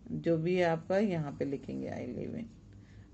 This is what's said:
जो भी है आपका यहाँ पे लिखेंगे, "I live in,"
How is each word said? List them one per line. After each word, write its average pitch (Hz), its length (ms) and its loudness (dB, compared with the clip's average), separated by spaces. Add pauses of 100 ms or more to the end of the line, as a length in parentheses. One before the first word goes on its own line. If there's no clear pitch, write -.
(100)
जो 160 280 2
भी 170 160 2
है 180 100 6
आपका 165 340 2
यहाँ 170 340 2
पे 143 120 -4
लिखेंगे, 135 460 -4
"I - 280 -6
live - 200 -6
in," - 80 -6 (680)